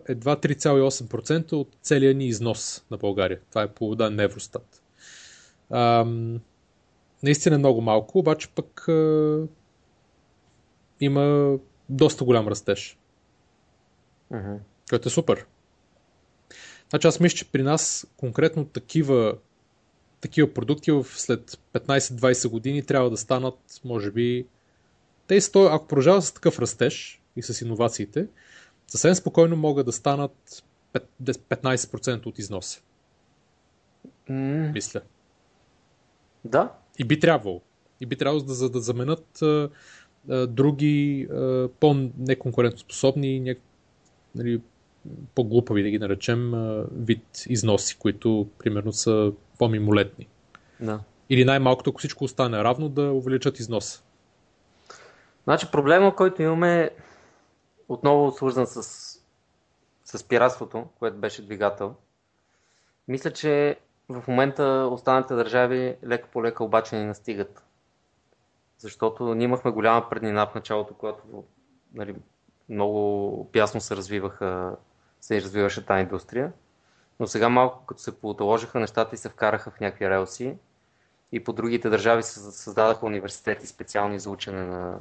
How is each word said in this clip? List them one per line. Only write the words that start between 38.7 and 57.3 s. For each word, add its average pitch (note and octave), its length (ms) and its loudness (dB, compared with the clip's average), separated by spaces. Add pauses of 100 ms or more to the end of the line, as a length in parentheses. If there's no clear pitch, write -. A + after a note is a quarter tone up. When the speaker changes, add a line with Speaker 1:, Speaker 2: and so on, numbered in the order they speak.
Speaker 1:
заменят, B2 640 -4
а, D3+ 280 2 (600)
а, B2+ 180 0
други, C#3+ 840 0
а, C3 380 -2
по-неконкурентоспособни, C3 1700 0
няк-, B2+ 200 -6 (760)
нали, A#2 260 -2 (760)
по-глупави, A2+ 480 2
да G#2 60 0
ги G#2 100 0
наречем, A#2 540 -2
а, A2 380 -4
вид A#2 320 -2 (220)
износи, G#2+ 520 0
които, G#2 600 0
примерно, G#2 360 -4
са G#2+ 380 2 (260)
по-мимолетни. G#2 720 2 (520)
Speaker 2:
Да. G#2+ 200 -6 (300)
Speaker 1:
Или B2+ 160 6
най-малкото, C3 440 4
ако - 100 -4
всичко - 240 -8
остане B2 340 -2
равно, B2+ 320 0
да C#3 140 -2
увеличат C3 560 -2
износа. A2+ 440 -6 (1400)
Speaker 2:
Значи D3+ 280 0
проблема, F3 440 4
който F#3 260 2
имаме, E3 500 2 (960)